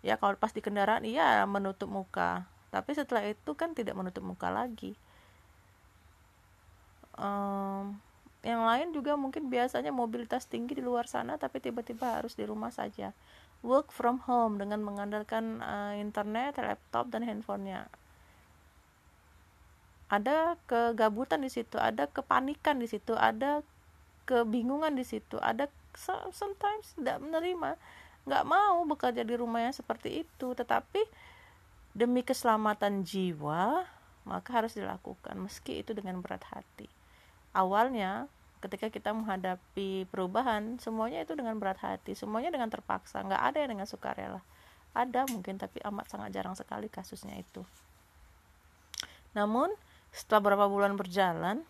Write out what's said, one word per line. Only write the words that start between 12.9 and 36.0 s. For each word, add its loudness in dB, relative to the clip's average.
Work 4
from 2
home 4
dengan -2
mengandalkan, -4
eh, -4
internet, -2
laptop, -2
dan -4
handphonenya. -6
Ada 2
kegabutan 2
di -2
situ, -4
ada 2
kepanikan 2
di -2
situ, -2
ada 4
kebingungan 2
di 0
situ, -6
ada 2
so-, -6
sometimes -4
tidak -2
menerima, -2
nggak 2
mau 6
bekerja 0
di 0
rumah 0
yang -2
seperti -4
itu. -8
Tetapi 2
demi 4
keselamatan 2
jiwa, 0
maka -6
harus -2
dilakukan, -8
meski -8
itu -8
dengan -6